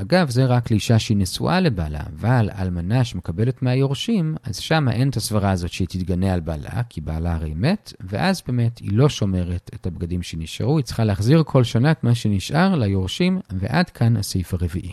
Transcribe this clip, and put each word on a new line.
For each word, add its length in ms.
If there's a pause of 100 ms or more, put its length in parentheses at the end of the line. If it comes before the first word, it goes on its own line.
אגב, 280
זה 160
רק 260
לאישה 280
שהיא 180
נשואה 420
לבעלה, 400 (200)
אבל 300 (100)
אלמנה 440
שמקבלת 580
מהיורשים, 840
אז 140
שמה 340
אין 180
את 80
הסברה 340
הזאת 200
שהיא 160
תתגנה 460
על 60
בעלה, 500
כי 120
בעלה 340
הרי 200
מת, 460
ואז 460
באמת 300
היא 160
לא 160
שומרת 640
את 140
הבגדים 340
שנשארו, 560
היא 80
צריכה 180
להחזיר 400
כל 200
שנה 280
את 120
מה 120
שנשאר 600
ליורשים, 640 (100)
ועד 400
כאן 280
הסעיף 360
הרביעי. 400